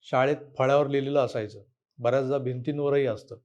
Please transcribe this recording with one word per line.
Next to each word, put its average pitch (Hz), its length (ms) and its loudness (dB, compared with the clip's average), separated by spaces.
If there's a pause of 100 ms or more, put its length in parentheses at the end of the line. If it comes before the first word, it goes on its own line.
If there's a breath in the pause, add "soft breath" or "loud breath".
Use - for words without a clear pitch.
शाळेत 139 360 2 (200)
फळ्यावर 139 300 4
लिहिलेलं 139 320 0
असायचं, 107 400 -4 (380)
बऱ्याचदा 131 400 0
भिंतींवरही 139 680 -2
असतं - 400 -6